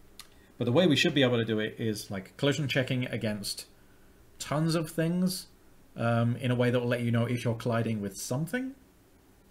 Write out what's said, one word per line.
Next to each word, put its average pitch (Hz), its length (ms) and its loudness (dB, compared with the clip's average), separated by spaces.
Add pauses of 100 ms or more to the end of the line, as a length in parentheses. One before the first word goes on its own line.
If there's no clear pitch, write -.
(580)
But 113 80 0
the 120 60 4
way 175 140 6
we 147 80 4
should 160 200 2
be 143 80 4
able 120 160 4
to 113 60 2
do 110 140 0
it 107 200 -2
is, 110 320 -4
like, 95 260 -8
collision 139 320 0
checking 127 380 -2
against 104 600 -6 (720)
tons 160 360 0
of 160 160 -2
things, 180 580 0 (480)
um, 117 400 2
in 123 160 0
a - 20 2
way 123 160 4
that 123 80 2
will 120 80 0
let 120 140 0
you 117 100 0
know 117 140 4
if 120 200 -2
you're 117 100 0
colliding 113 460 0
with 101 160 -6
something, 247 580 -4 (760)